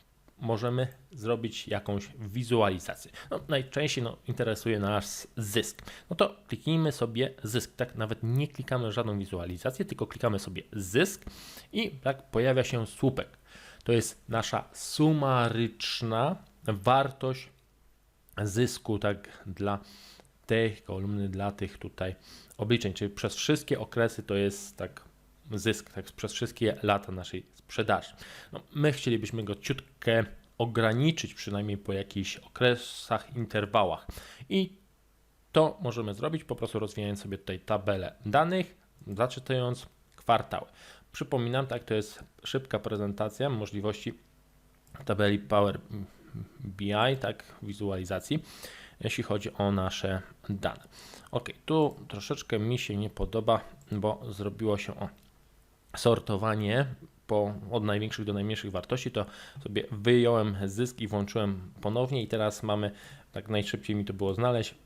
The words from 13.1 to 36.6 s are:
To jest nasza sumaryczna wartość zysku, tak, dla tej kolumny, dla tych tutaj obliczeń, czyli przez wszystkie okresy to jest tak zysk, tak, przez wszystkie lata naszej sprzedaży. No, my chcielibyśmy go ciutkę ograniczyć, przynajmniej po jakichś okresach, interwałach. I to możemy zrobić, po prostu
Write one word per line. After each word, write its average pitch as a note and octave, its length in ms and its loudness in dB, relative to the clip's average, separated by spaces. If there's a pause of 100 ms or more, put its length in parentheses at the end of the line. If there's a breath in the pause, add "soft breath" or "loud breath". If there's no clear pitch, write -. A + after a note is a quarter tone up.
To - 80 2
jest - 380 2
nasza A2+ 440 0
sumaryczna B2 1600 2 (280)
wartość C3 840 2 (880)
zysku, G#2+ 600 0
tak, G2+ 460 -4
dla G2+ 340 -2 (680 loud breath)
tej A2+ 320 2
kolumny, G2+ 520 -4
dla F#2+ 220 -2
tych G2+ 260 -6
tutaj - 380 -6 (420 loud breath)
obliczeń, G#2+ 360 2
czyli G2+ 180 -2
przez - 240 -4
wszystkie D3 440 0
okresy A2+ 440 0
to G2+ 120 0
jest G2+ 420 0
tak - 280 -8 (460)
zysk, G#2 420 0
tak, F#2+ 120 -8
przez - 280 -8
wszystkie - 500 0
lata G2+ 280 4
naszej F#2 420 -8
sprzedaży. - 600 0 (400 loud breath)
No, - 80 -10 (140)
my D3 160 4
chcielibyśmy A2+ 520 0
go G2+ 120 -2
ciutkę - 680 0 (340)
ograniczyć, A#2 760 2
przynajmniej G2+ 440 -4
po G2+ 160 -4
jakichś G2 440 -4
okresach, - 1000 0
interwałach. G#2 720 2 (420 loud breath)
I F#3+ 280 0 (720)
to D#3 300 6
możemy A2+ 320 -2
zrobić, D#3+ 300 -4
po - 120 -4
prostu A2 240 -2